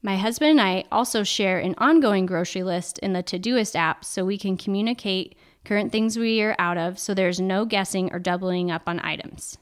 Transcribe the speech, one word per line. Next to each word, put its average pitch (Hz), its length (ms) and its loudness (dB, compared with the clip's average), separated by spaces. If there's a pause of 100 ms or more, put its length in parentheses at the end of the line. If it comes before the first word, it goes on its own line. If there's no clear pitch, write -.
My 196 140 -2
husband 233 360 2
and 294 80 8
I 185 300 2
also 226 320 2
share 190 360 0
an 180 180 -2
ongoing 240 480 6
grocery 180 380 -2
list 180 380 -4
in 196 120 -2
the 180 100 0
Todoist 208 540 -2
app 165 280 0
so - 200 -4
we 196 140 -2
can 190 180 -2
communicate 202 800 -4 (280)
current 208 280 -2
things 220 260 0
we 226 220 2
are 214 180 0
out 175 200 0
of, 175 200 -4
so - 140 -4
there's 180 280 2
no 190 260 0
guessing 190 460 -2
or 175 60 -4
doubling 180 520 -2
up 165 160 -4
on 170 140 -4
items. - 600 -8